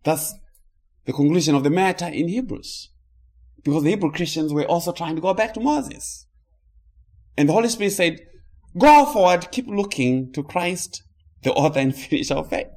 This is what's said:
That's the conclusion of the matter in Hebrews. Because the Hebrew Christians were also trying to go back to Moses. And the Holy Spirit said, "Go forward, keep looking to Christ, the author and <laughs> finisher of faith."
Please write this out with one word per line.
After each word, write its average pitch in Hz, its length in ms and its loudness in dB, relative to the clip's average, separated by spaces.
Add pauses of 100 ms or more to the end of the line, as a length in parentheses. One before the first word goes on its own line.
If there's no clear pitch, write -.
That's 156 320 -4 (680)
the 135 80 -6
conclusion 147 420 2
of 139 80 2
the 143 80 2
matter 180 360 0
in 156 220 -4
Hebrews. - 640 -10 (720)
Because 147 200 0
the 151 80 2
Hebrew 196 200 0
Christians 156 420 -4
were 147 120 0
also 170 280 -2
trying 165 240 -8
to 160 40 -6
go 180 140 0
back 220 200 -2
to 220 60 -10
Moses. - 680 -4 (1080)
And 143 120 2
the 160 40 2
Holy 233 160 2
Spirit 202 240 -2
said, 165 280 -2 (580)
"Go 294 340 10
forward, 180 400 4
keep 254 140 -6
looking 127 680 -2
to 147 100 -6
Christ, 175 600 -6 (400)
the 131 100 0
author 147 280 2
and 135 160 0
<laughs> - 80 -14
finisher - 320 -2
of - 120 -6
faith." - 280 -6